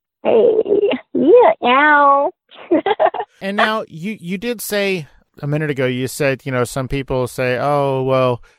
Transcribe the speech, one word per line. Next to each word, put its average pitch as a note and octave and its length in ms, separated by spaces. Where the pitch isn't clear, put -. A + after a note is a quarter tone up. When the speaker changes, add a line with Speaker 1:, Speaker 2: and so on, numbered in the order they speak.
Speaker 1:
Hey, - 300
yeah, G4 380
ow. C#4+ 680
<laughs> - 680
Speaker 2:
And G3 160
now A3 320
you, F#3 320
you F3 160
did A3+ 240
say G3 460
a D3 60
minute D3+ 220
ago, C3 160
you B2+ 240
said, C3+ 360
you C#3 60
know, B2 140
some C3 240
people C3 380
say, B2 300
"Oh, C#3 460
well, C3 400